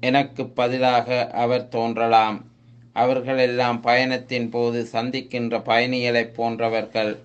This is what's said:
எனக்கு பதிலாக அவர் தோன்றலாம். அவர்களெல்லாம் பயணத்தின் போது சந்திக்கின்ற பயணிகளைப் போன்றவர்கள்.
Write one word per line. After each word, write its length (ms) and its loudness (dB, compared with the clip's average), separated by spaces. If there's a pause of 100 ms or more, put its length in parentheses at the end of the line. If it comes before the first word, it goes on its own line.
எனக்கு 460 0
பதிலாக 800 0
அவர் 400 -2
தோன்றலாம். 760 2 (480)
அவர்களெல்லாம் 880 0
பயணத்தின் 680 0
போது 420 -2
சந்திக்கின்ற 720 -4
பயணிகளைப் 720 0
போன்றவர்கள். 920 -2